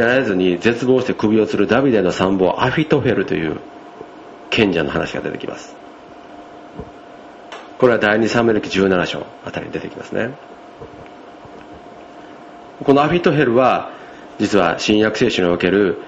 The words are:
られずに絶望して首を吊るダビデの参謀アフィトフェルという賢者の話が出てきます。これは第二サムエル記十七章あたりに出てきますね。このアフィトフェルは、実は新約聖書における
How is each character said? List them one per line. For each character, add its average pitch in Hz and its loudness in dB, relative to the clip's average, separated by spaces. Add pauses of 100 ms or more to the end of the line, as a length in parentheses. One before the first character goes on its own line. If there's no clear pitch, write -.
ら 120 2
れ 135 0
ず 101 -2
に 90 2
絶 113 0
望 127 4
し - -4
て 95 -2
首 110 0
を 107 2
吊 104 -4
る 101 2
ダ 113 2
ビ 139 2
デ 104 4
の 87 2
参 95 0
謀 92 0
ア 127 0
フ 160 -2
ィ 151 0
ト 151 2
フ 113 -2
ェ 107 2
ル - -2
と - -4
い 80 -2
う 76 -4 (920)
賢 104 2
者 82 0
の 71 -4
話 82 -6
が 73 -6
出 76 -6
て - -10
き - -12
ま - -10
す。 - -18 (2000)
こ 127 6
れ 120 6
は 110 2
第 107 2
二 110 2
サ 117 2
ム 117 4
エ - 4
ル 107 0
記 - -8
十 95 2
七 90 2
章 - -8 (200)
あ - -12
た - -8
り 80 -10
に 80 -14
出 80 -6
て 85 -10
き - -16
ま - -14
す - -18
ね。 107 -4 (2500)
こ 139 6
の 143 4
ア 151 2
フ 165 0
ィ 175 0
ト 175 2
フ 143 0
ェ 147 4
ル 117 2
は、 113 2 (480)
実 101 2
は 85 2
新 107 2
約 107 2
聖 120 2
書 - -2
に 87 2
お 87 2
け 90 0
る 95 2 (100)